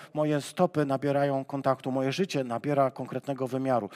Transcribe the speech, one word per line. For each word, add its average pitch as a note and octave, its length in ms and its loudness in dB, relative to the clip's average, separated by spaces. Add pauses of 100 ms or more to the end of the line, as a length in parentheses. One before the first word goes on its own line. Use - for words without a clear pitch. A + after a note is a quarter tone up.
(140)
moje D3+ 260 2
stopy D#3 460 2
nabierają C#3 580 2
kontaktu, C3+ 480 0
moje C3+ 200 0
życie D#3+ 320 0
nabiera C3 460 0
konkretnego B2+ 560 -6
wymiaru, B2+ 500 0